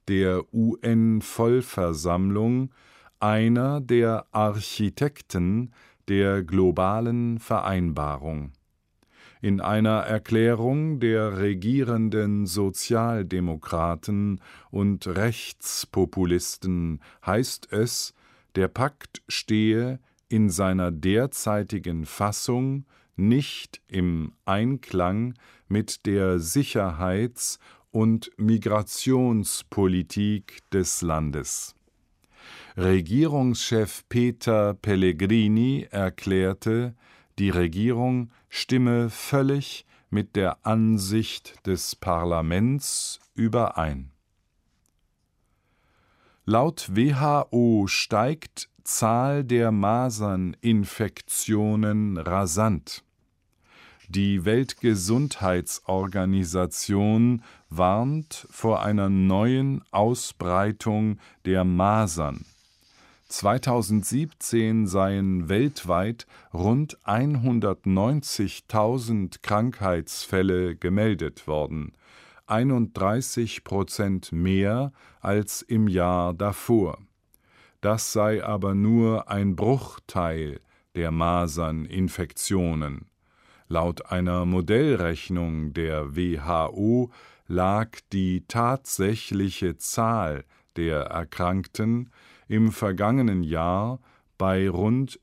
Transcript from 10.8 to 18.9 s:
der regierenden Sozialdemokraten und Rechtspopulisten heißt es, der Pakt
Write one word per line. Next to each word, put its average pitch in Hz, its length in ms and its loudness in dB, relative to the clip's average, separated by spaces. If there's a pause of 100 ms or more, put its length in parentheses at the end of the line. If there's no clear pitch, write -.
der 110 380 0
regierenden 104 1080 0
Sozialdemokraten 95 1900 -2 (300)
und 101 380 0
Rechtspopulisten 90 1900 -2 (260)
heißt 110 460 -2
es, 110 420 -2 (400)
der 92 140 2
Pakt - 580 -6